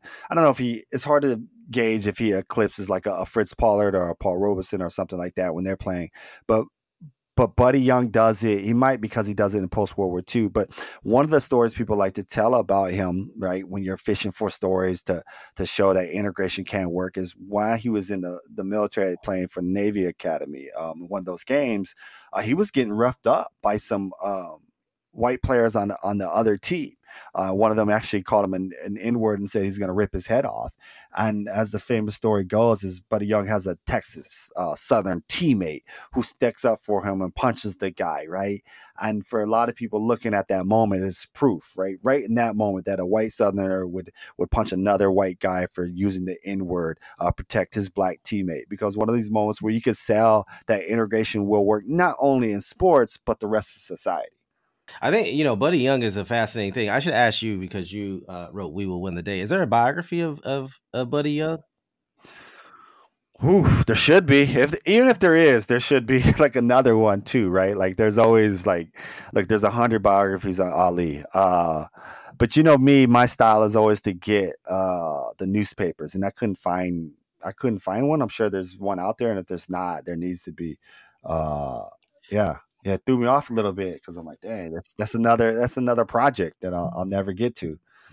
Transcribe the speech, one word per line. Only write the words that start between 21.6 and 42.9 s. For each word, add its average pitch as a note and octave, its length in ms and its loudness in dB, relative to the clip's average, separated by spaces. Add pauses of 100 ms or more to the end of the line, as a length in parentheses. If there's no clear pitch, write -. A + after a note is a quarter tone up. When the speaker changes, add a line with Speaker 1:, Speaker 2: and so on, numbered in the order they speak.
Speaker 1:
uh, G2+ 60 -4
he A2 120 -2
was G3+ 180 0
getting A#2 220 0
roughed A#2 340 -2
up - 260 0 (100)
by G#2 160 0
some, G2 340 -4 (100)
um, F2+ 360 -8 (540)
white B2 300 -2
players A#2 320 2
on, G2+ 180 -2 (100)
on G2+ 160 -2
the F#2 100 -4
other G#2 300 2
team. - 340 -4 (420)
Uh, F#2+ 160 -2
one G#2 200 4
of G#2+ 80 0
them G#2+ 100 4
actually G#2 340 0
called G#2 220 2
him F#2+ 80 -2
an, F#2 180 -4 (140)
an G2+ 140 -8
N-word A2 420 0
and G2+ 100 -6
said G2+ 140 0
he's G2 140 -4
gonna F#2 160 -2
rip G2+ 180 0
his F#2 140 -6
head A2+ 180 0
off. A1 300 -8 (420)
And G#2 320 -2
as G#2 220 -2
the G#2 80 -4
famous G#2+ 360 -2
story G#2 300 0
goes, G#2+ 400 2
is F#2 160 -10
Buddy G#2 260 -4
Young G#2 200 0
has G2+ 200 -2
a F2 200 -4
Texas, - 720 -8
uh, E2+ 180 -4
Southern F#2+ 520 0
teammate F#2+ 580 -2 (280)
who A#2+ 100 -2
sticks - 440 -2
up A2 160 0
for G2+ 200 -2
him G2 200 -4
and F2+ 120 -8
punches G#2+ 440 -4
the F#2+ 120 -4
guy, D#2 380 -6
right? G2 340 -6 (380)
And G#2+ 260 -4
for A2+ 140 -2
a G#2 60 -2
lot A#2 240 2
of A2+ 40 -6
people A2 320 -4
looking A2+ 280 -2
at G2 140 0
that F#2 180 -2
moment, G#2 380 2
it's F#2+ 200 -8
proof, - 540 -2
right? F#2+ 240 -4
Right C3+ 200 2
in A2 120 -4
that A#2 200 0
moment G2+ 300 -2
that G2 160 -2